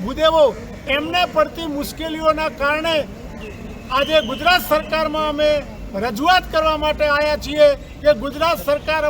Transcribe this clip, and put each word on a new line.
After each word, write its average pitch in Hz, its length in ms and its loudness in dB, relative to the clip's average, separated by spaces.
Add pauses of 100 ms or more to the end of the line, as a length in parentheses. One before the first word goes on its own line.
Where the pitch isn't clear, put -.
ભૂદેવો, 311 400 4 (520)
એમને 330 260 0 (120)
પડતી 311 420 0
મુશ્કેલીઓના 311 760 -2 (100)
કારણે 311 360 0 (1000)
આજે 302 320 2
ગુજરાત 330 400 2
સરકારમાં 311 600 0
અમે 302 200 2 (560)
રજૂઆત 330 480 2
કરવા 311 240 2
માટે 302 320 0
આવ્યા 294 360 0
છીએ 294 220 6 (340)
કે 294 220 4
ગુજરાત 311 460 -2
સરકાર 294 400 0